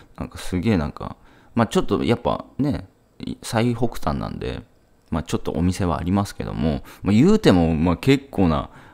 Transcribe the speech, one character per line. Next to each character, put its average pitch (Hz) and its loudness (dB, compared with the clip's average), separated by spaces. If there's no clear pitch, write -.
な - -10
ん - -14
か - -16
す - -4
げ 110 0
え 98 4
な 73 0
ん 71 -8
か、 - -12
ま 117 4
あ、 - -8
ち 185 -2
ょ - 2
っ - 0
と 90 0
や 78 2
っ - -8
ぱ - -2
ね、 131 -2
最 117 0
北 117 0
端 - -4
な 52 -6
ん - -10
で、 62 -8
ま 80 -2
あ、 - -6
ち - -6
ょ 107 0
っ - -4
と - -6
お 76 -2
店 92 0
は 80 -2
あ 73 -8
り 87 -2
ま 101 2
す - -12
け - -8
ど 50 -8
も、 71 -2
ま 92 0
あ、 - 4
言 143 6
う 214 4
て 156 6
も、 82 4
ま 85 0
あ、 85 -2
結 135 2
構 92 2
な、 76 -2